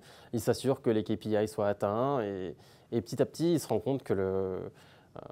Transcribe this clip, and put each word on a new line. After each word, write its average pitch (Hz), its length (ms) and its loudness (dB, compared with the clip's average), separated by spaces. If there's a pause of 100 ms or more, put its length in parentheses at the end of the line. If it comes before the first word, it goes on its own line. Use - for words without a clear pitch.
(340)
il 117 60 -2
s'assure 127 420 2
que - 80 2
les 110 140 4
K 107 140 -2
P 110 120 -6
I 107 180 2
soient 104 200 -2
atteints 113 540 0
et, 98 340 -4 (360)
et 117 100 0
petit - 200 -2
à 131 40 2
petit, 170 280 2
il 151 60 4
se - 80 -6
rend 110 120 2
compte 131 240 -2
que - 100 -2
le, 95 100 2
euh, 95 960 -4 (120)